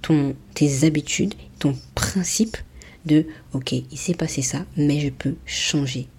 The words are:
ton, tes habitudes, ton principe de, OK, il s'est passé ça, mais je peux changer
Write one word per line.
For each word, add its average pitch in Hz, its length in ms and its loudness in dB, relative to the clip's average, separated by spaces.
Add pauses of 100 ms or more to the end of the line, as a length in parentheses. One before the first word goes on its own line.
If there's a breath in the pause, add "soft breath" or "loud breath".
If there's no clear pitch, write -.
ton, 139 340 2 (200)
tes 143 280 4
habitudes, 156 520 2 (240 loud breath)
ton 139 180 0 (160)
principe - 640 0 (480 loud breath)
de, 156 220 4 (260 loud breath)
OK, 131 200 -4
il 127 240 -6
s'est - 180 -2
passé 160 260 -4
ça, 143 240 -4 (120)
mais 147 220 4
je 147 100 0
peux 135 260 -4 (100)
changer 131 640 -2 (120)